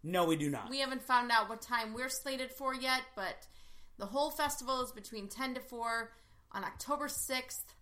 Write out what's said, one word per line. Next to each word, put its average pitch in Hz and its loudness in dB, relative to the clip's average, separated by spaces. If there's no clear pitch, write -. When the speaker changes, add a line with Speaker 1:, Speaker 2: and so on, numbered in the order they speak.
Speaker 1:
No, 175 4
we 165 8
do 147 2
not. 131 -2
Speaker 2:
We 269 -2
haven't 269 0
found 240 4
out 220 6
what 226 -6
time 226 0
we're 254 -2
slated 262 -2
for 262 -2
yet, 262 2
but 190 -4
the 202 -4
whole 277 2
festival 262 0
is 254 -2
between 202 -8
ten 254 -4
to 254 -4
four 233 -4
on 196 -4
October 285 -2
sixth. - -4